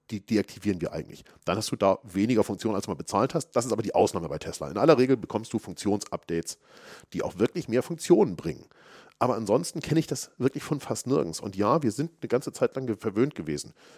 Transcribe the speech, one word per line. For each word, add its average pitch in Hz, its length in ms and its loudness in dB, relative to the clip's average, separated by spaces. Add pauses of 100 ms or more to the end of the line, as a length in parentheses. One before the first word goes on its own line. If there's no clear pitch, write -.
(100)
die 104 140 -8
deaktivieren 101 560 0
wir 85 120 -4
eigentlich.“ - 320 -10 (200)
Dann 92 120 0
hast 107 160 -4
du - 40 -4
da 98 280 4
weniger 104 400 4
Funktion, 104 320 -2
als 101 80 -2
du 104 80 -6
mal 85 40 -4
bezahlt - 380 0
hast. 160 160 -4
Das 123 160 0
ist 120 60 0
aber 107 100 -2
die 101 120 -4
Ausnahme 92 340 2
bei 73 100 -6
Tesla. 78 320 -8
In 101 80 -4
aller 143 200 8
Regel 127 180 4
bekommst 110 360 -6
du 113 60 0
Funktionsupdates, 90 1000 -4 (540)
die 85 100 -4
auch - 160 -6
wirklich 127 300 0
mehr 120 140 0
Funktionen 175 540 2
bringen. - 280 -8 (540)
Aber 120 160 2
ansonsten 113 460 0
kenne 151 200 2
ich 156 60 -2
das - 320 -6
wirklich 131 240 0
von 147 180 -4
fast - 260 -6
nirgends. 82 340 0
Und 98 160 -8
ja, 113 260 4
wir 120 100 2
sind 143 280 -4
eine 117 80 -10
ganze 127 240 0
Zeit - 240 0
lang 131 100 -6
ge-, 110 100 -2
verwöhnt 110 380 0
gewesen 76 400 -6 (240)